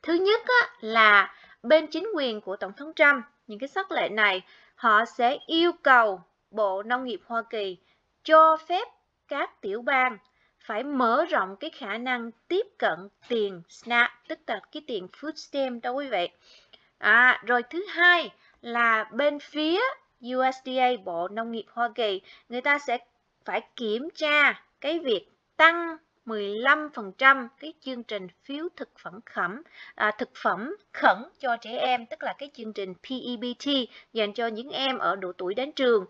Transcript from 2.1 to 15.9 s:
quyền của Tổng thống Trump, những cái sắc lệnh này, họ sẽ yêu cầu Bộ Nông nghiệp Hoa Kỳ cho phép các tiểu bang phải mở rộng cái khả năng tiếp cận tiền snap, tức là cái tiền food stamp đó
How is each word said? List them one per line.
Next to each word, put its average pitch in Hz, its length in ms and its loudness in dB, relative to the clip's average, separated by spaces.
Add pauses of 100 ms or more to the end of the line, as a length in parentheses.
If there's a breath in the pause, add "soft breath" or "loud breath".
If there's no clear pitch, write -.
quyền 240 260 -4
của 190 140 -8
Tổng 196 220 -10
thống 302 160 -14
Trump, 285 300 4 (240)
những 208 120 -14
cái 269 80 -10
sắc 381 240 -8
lệnh 208 240 -4
này, 202 260 2 (340 soft breath)
họ 220 300 2
sẽ 247 400 -2
yêu 330 260 2 (100)
cầu 226 400 4 (300)
Bộ 202 320 -2
Nông 247 200 -4
nghiệp 233 220 -8
Hoa 233 240 -6
Kỳ 196 280 -6 (460)
cho 320 340 8 (100)
phép 392 200 -2 (400)
các 294 340 -6
tiểu 214 200 -6
bang 254 360 2 (420)
phải 220 240 -6
mở 269 420 2
rộng 202 300 -2
cái 311 140 -10
khả 214 280 -10
năng 240 340 -4 (160)
tiếp 381 200 -2 (100)
cận 180 200 0 (300)
tiền 202 420 -2
snap, 240 420 0 (160)
tức 320 200 -10
là 208 120 -4 (120)
cái 302 160 -14
tiền 185 200 -8 (120)
food 311 160 -10
stamp 262 480 -8
đó 247 80 -6